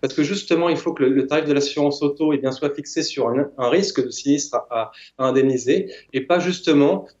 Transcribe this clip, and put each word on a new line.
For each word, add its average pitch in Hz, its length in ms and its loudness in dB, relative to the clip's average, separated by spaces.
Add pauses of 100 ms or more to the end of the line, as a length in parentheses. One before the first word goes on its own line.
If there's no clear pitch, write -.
Parce 139 100 -2
que 156 100 0
justement, 156 460 0
il 160 80 0
faut 160 160 -4
que 143 100 -2
le, 131 60 4
le 135 180 2
tarif 151 200 0
de 143 80 2
l'assurance 143 480 -2
auto, 147 320 0
eh - 20 2
bien, 131 160 -2
soit 143 240 -4
fixé 151 260 -6
sur 123 280 -2
un, 135 260 0
un 123 140 0
risque 160 340 2
de 123 60 -8
sinistre 143 460 -2
à, - 140 -4
à, 113 220 -4 (240)
à 131 120 0
indemniser 127 600 2 (220)
et 131 80 -2
pas 170 180 2
justement 170 680 2 (140)